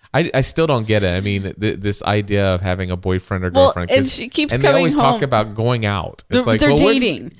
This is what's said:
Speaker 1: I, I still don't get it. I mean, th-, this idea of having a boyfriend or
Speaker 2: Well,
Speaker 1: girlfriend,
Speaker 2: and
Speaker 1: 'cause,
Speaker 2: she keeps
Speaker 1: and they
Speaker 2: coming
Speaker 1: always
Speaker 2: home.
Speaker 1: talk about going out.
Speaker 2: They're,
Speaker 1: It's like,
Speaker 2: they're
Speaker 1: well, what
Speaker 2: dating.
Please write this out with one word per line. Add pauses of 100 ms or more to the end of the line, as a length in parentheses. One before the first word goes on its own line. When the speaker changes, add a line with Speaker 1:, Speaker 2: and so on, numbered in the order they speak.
(120)
Speaker 1:
I,
I
still
don't
get
it.
I
mean,
th-,
this
idea
of
having
a
boyfriend
or
Speaker 2:
Well,
Speaker 1:
girlfriend,
Speaker 2:
and
Speaker 1:
'cause,
Speaker 2:
she
keeps
Speaker 1:
and
they
Speaker 2:
coming
Speaker 1:
always
Speaker 2:
home.
Speaker 1:
talk
about
going
out.
Speaker 2:
They're,
Speaker 1:
It's
like,
Speaker 2:
they're
Speaker 1:
well,
what
Speaker 2:
dating.